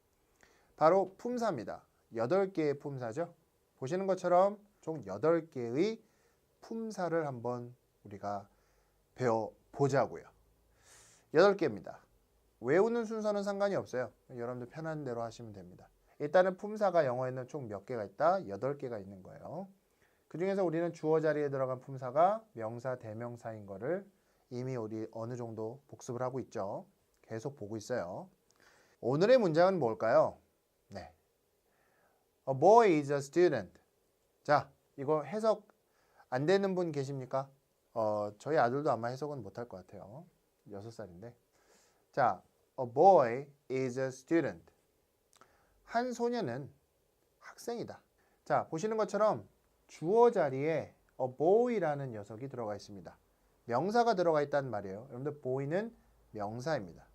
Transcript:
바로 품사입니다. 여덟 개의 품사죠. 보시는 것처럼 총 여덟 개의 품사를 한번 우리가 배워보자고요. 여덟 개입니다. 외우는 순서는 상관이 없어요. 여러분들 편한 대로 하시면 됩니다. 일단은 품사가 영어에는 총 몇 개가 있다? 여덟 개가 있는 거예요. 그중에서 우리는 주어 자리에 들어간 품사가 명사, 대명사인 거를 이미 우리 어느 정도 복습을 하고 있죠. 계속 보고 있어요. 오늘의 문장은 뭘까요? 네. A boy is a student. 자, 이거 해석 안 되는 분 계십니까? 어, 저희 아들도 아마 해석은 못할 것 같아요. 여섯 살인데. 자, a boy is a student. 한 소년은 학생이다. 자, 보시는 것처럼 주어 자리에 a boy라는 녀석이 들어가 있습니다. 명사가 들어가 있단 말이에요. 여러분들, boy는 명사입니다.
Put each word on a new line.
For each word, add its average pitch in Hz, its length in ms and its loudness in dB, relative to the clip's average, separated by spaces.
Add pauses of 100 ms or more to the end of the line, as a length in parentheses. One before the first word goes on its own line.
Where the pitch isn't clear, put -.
(760)
바로 185 400 4
품사입니다. 190 720 -6 (300)
여덟 190 360 2
개의 147 260 0
품사죠. 139 540 -8 (460)
보시는 180 280 -4
것처럼 185 520 4 (240)
총 151 240 -8
여덟 156 420 2
개의 143 540 -2 (580)
품사를 196 680 -4
한번 123 480 -6 (300)
우리가 101 440 -8 (680)
배워보자고요. 113 1080 0 (1080)
여덟 196 220 6
개입니다. 113 440 -4 (600)
외우는 214 440 2
순서는 214 380 -4
상관이 196 340 -2
없어요. 123 360 -4 (220)
여러분들 123 360 -8
편한 160 340 -8
대로 117 180 -6
하시면 113 300 -12
됩니다. 90 360 -18 (300)
일단은 185 380 4
품사가 196 500 2
영어에는 127 400 -4
총 131 220 -10
몇 101 180 -8
개가 117 180 -6
있다? 160 440 0
여덟 123 300 -4
개가 120 200 -8
있는 95 240 -14
거예요. 170 460 -14 (600)
그중에서 190 360 -2
우리는 170 280 -2
주어 160 280 2
자리에 151 280 0
들어간 131 320 -2
품사가 143 720 0
명사, 120 440 -6
대명사인 113 680 -12
거를 127 400 -6 (440)
이미 127 260 -8
우리 110 360 -6
어느 117 240 -8
정도 113 520 -10
복습을 123 340 -10
하고 127 180 -4
있죠. 110 460 -8 (360)
계속 113 340 -10
보고 107 200 -10
있어요. 110 520 -8 (720)
오늘의 175 380 4
문장은 180 400 4
뭘까요? 117 600 2 (500)
네. 95 240 -14 (1400)
A 135 100 -2
boy 202 360 8
is 143 180 0
a 143 60 0
student. 143 540 2 (720)
자, 147 260 2 (280)
이거 147 260 -2
해석 208 460 -2 (600)
안 131 160 -2
되는 196 280 4
분 175 180 -2
계십니까? 135 560 -6 (460)
어, 107 440 -2
저희 151 200 0
아들도 139 320 2
아마 117 180 -2
해석은 139 340 -8
못할 120 260 -12
것 95 100 -14
같아요. 101 480 -18 (440)
여섯 101 200 -14
살인데. 107 440 -16 (760)
자, 110 300 2 (360)
a 131 140 -4
boy 143 540 6 (240)
is 131 280 -2
a 131 100 -2
student. 131 640 -2 (1120)
한 247 280 -2
소년은 233 580 -4 (680)
학생이다. - 600 -12 (440)
자, 131 220 2
보시는 214 300 -4
것처럼 202 520 0 (380)
주어 226 440 4
자리에 143 640 0 (260)
a 127 160 -4
boy라는 170 760 2
녀석이 110 360 -10
들어가 117 280 -6
있습니다. 101 420 -16 (460)
명사가 208 500 2
들어가 170 280 4
있단 143 280 -2
말이에요. 104 380 -8
여러분들, 143 320 -8
boy는 143 560 -4 (360)
명사입니다. 110 840 -6